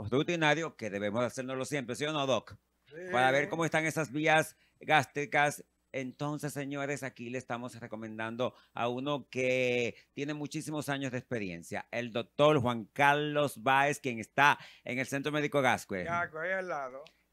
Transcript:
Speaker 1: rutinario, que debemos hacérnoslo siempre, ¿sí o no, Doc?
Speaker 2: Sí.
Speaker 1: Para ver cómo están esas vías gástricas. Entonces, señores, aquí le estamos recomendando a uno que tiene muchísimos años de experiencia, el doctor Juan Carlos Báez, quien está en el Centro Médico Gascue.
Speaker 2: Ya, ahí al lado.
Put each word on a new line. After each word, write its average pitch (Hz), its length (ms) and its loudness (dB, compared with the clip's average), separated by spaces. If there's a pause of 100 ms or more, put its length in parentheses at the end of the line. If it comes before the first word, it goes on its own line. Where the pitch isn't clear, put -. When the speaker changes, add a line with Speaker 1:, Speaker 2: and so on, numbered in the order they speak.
(100)
Speaker 1:
rutinario, 156 680 2
que 110 140 -6
debemos 104 320 0
hacérnoslo 131 420 -4
siempre, 127 300 -4
¿sí 110 120 -4
o 156 60 -2
no, 143 140 0
Doc? 120 300 0 (320)
Speaker 2:
Sí. - 80 -18 (160)
Speaker 1:
Para 131 180 4
ver 139 180 2
cómo 165 160 0
están 160 220 2
esas 151 240 -2
vías 156 460 2 (240)
gástricas. 147 840 2 (280)
Entonces, 143 600 -4
señores, 139 520 -4
aquí 120 260 -10
le 127 80 -4
estamos 120 400 -8
recomendando 113 760 -6 (160)
a 117 160 -2
uno 131 420 -4
que 127 640 0 (180)
tiene 143 220 -6
muchísimos 147 540 -6
años 139 240 -4
de 127 60 -4
experiencia, 98 720 -8
el 120 180 -6
doctor 147 500 4
Juan 117 260 -2
Carlos 147 760 2
Báez, 139 380 4
quien 120 180 -4
está 139 400 4 (240)
en 123 160 -4
el 131 80 -2
Centro 139 240 -4
Médico 147 320 2
Gascue. 104 420 2
Speaker 2:
Ya, 170 180 -2
ahí 160 280 -6
al 190 160 -4
lado. 143 380 -8 (280)